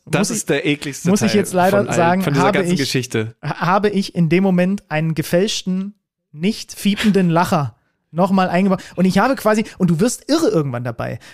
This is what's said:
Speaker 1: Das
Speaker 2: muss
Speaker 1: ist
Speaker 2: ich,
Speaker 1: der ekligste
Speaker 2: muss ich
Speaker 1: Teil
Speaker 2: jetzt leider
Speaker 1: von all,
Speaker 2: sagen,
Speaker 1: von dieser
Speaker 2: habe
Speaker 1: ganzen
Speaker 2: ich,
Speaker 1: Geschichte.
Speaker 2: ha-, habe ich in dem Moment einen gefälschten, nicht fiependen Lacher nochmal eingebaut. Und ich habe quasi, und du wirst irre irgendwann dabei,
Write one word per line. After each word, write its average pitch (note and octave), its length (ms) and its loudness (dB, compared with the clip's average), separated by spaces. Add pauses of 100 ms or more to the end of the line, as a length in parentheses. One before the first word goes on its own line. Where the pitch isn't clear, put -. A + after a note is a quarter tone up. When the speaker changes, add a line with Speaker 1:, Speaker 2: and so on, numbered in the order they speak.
Speaker 1:
Das D#3+ 240 0
Speaker 2:
muss A3 80 -4
Speaker 1:
ist - 40 -
Speaker 2:
ich, - 60 -8
Speaker 1:
der C#3+ 180 0
ekligste D3 440 -4
Speaker 2:
muss G#3 120 2
ich A3 100 2
Speaker 1:
Teil G#3 60 2
Speaker 2:
jetzt G3 160 0
leider F#3 240 2
Speaker 1:
von G#3 100 0
all, - 80 -2
Speaker 2:
sagen, F3 280 2
Speaker 1:
von D3+ 100 0
dieser F3+ 140 2
Speaker 2:
habe G#3 100 2
Speaker 1:
ganzen F3+ 160 0
Speaker 2:
ich, C#3+ 60 0
Speaker 1:
Geschichte. A#2 640 -2
Speaker 2:
ha-, - 200 -8
habe G3 280 2
ich G3 260 -4
in E3+ 140 2
dem F3+ 140 2
Moment F#3 460 0
einen D#3 260 -2
gefälschten, F#3 800 -2 (380)
nicht E3+ 420 -4
fiependen G3 560 2
Lacher D#3+ 460 0 (360)
nochmal F#3 380 0
eingebaut. F#3 320 0 (160)
Und F#3 80 2
ich F#3+ 120 2
habe B3+ 180 2
quasi, G#3+ 280 0 (140)
und F#3 120 0
du D#3+ 100 0
wirst - 300 -2
irre D#4 200 2
irgendwann C#3 340 -2
dabei, A#2+ 360 -8 (140)